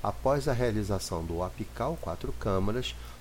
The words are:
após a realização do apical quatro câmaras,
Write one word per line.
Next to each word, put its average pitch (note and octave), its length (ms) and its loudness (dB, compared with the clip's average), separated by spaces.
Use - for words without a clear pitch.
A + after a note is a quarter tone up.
após C3 460 2
a C#3 60 6
realização G#2 720 2
do E2+ 180 -2
apical A#2+ 560 -4
quatro - 340 -4
câmaras, G2+ 640 0